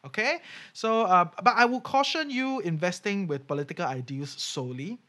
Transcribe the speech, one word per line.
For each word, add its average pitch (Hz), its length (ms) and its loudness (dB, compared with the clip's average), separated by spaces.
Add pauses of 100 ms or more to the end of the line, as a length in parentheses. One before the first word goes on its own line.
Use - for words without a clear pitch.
Okay? 226 360 -2 (320)
So, 226 300 2
uh, 180 220 8 (160)
but 202 140 0
I 240 80 8
will 240 160 2
caution 285 500 0
you 262 300 -2
investing 180 680 -2
with 139 200 -4
political 147 380 -4
ideals 135 460 -6
solely. 135 760 -8